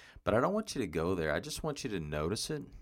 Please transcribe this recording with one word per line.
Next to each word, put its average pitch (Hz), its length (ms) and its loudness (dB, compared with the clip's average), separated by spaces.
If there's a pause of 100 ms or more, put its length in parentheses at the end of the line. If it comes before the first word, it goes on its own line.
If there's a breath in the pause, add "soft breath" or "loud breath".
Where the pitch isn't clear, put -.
(220 loud breath)
But 95 120 4
I 117 60 6
don't 175 140 4
want 214 220 -2
you 139 40 0
to 104 60 2
go 82 300 2
there. 78 180 2
I 85 60 2
just - 240 -6
want - 180 -4
you 123 80 -4
to 92 100 0
notice 76 480 -2
it. 151 140 -4 (200)